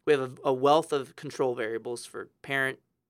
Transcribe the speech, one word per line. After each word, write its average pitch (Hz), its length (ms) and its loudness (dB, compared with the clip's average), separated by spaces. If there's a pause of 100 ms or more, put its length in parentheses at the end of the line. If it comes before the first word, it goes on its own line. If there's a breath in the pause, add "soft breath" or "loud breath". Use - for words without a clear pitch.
we 151 100 4
have 135 80 2
a, 127 260 -6
a 135 40 2
wealth 139 400 4
of 135 220 -4
control 135 400 -4
variables 113 520 -6
for - 240 -14 (120)
parent, 135 380 -4 (300)